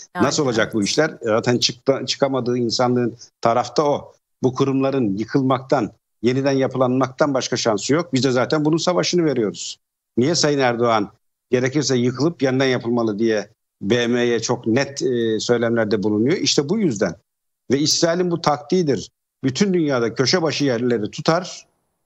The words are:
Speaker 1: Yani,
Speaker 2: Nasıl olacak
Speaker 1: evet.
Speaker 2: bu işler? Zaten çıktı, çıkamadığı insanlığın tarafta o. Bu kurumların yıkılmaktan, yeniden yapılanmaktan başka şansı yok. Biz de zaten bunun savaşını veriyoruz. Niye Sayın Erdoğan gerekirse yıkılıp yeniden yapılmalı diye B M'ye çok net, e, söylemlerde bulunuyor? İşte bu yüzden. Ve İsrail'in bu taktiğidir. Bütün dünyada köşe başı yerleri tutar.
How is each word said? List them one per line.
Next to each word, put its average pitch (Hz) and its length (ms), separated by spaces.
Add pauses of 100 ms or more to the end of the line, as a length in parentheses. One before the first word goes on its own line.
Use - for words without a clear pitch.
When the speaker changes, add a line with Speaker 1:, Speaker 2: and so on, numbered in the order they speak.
(160)
Speaker 1:
Yani, 175 100
Speaker 2:
Nasıl 147 180
olacak 113 220
Speaker 1:
evet. - 100
Speaker 2:
bu 107 80
işler? 151 380
Zaten 117 360
çıktı, 123 500
çıkamadığı 127 500
insanlığın 123 580 (260)
tarafta 117 420
o. 139 300 (300)
Bu 127 100
kurumların 135 640
yıkılmaktan, 131 760 (300)
yeniden 135 300
yapılanmaktan 131 840
başka 123 240
şansı 113 360
yok. 170 200
Biz 127 100
de 135 80
zaten 127 340
bunun 156 120
savaşını 175 480
veriyoruz. 113 540 (380)
Niye 147 180
Sayın 147 240
Erdoğan 120 520 (400)
gerekirse 131 460
yıkılıp 127 440
yeniden 131 240
yapılmalı 117 540
diye 110 300 (320)
B 120 260
M'ye 120 320
çok 117 280
net, 127 340
e, 117 380
söylemlerde 113 640
bulunuyor? 110 340
İşte 139 320
bu 220 100
yüzden. 107 360 (560)
Ve 139 80
İsrail'in 170 520
bu 165 100
taktiğidir. 143 680 (320)
Bütün 180 300
dünyada 139 400
köşe 151 280
başı 143 240
yerleri 117 460
tutar. 170 540 (400)